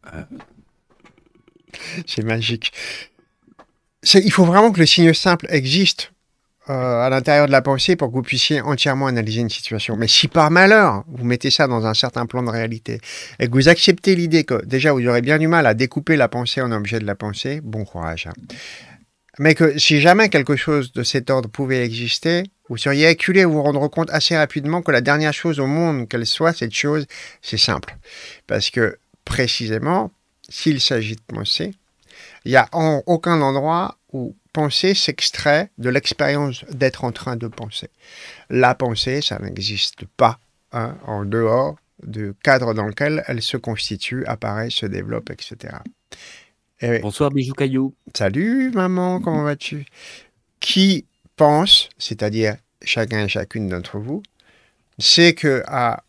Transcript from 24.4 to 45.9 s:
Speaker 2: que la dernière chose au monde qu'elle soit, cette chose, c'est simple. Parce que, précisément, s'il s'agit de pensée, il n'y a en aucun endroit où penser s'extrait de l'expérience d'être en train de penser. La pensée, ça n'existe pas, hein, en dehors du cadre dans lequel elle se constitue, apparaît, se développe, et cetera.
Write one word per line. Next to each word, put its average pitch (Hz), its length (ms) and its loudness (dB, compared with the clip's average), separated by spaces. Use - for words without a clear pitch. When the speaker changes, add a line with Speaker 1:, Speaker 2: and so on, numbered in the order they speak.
Speaker 2:
que 160 120 0
la 123 80 4
dernière 147 320 2
chose 160 260 -2
au 135 80 0
monde 147 400 0
qu'elle 117 180 -4
soit, 165 280 0
cette 120 200 -6
chose, 147 320 -2
c'est - 160 -8
simple. - 400 -2
Parce 107 220 -2
que, 113 280 0
précisément, 131 880 -2
s'il 147 320 -2
s'agit 110 380 -2
de - 100 -20
pensée, 107 460 -6
il 120 60 -4
n'y 127 40 4
a 120 160 6
en 160 360 0
aucun 170 340 2
endroit 143 560 -2
où 127 240 -8
penser 160 400 0
s'extrait 151 760 0
de 120 100 -2
l'expérience 143 840 -2
d'être 131 320 -2
en 123 80 -2
train 123 240 -8
de 117 120 -8
penser. 110 420 -14
La 123 240 4
pensée, 127 480 -2
ça 101 180 -6
n'existe 98 680 -8
pas, 113 240 -6
hein, 120 340 -10
en 104 200 -8
dehors 117 500 -4
du 107 300 -12
cadre 123 320 2
dans 107 120 -2
lequel 143 420 -4
elle 120 140 -6
se - 160 -6
constitue, 113 720 -8
apparaît, 110 420 -6
se - 160 -6
développe, 101 440 -8
et - 120 -12
cetera. - 420 -16